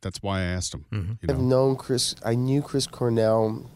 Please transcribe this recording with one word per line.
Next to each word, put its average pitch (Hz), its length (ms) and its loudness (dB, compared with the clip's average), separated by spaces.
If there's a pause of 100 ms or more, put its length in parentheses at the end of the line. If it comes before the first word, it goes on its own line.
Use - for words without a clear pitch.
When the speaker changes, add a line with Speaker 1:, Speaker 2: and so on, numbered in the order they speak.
Speaker 1:
that's - 220 -10
why 98 180 0
I 92 40 0
asked 90 280 -4
him. 78 180 -14
Speaker 2:
Mm-hmm. 104 300 -4
Speaker 1:
You - 80 -2
Speaker 3:
I've 139 100 0
Speaker 1:
know? 127 60 2
Speaker 3:
known 131 320 4
Chris. - 380 -2 (100)
I 113 100 0
knew 131 280 2
Chris 139 240 -2
Cornell. 113 880 2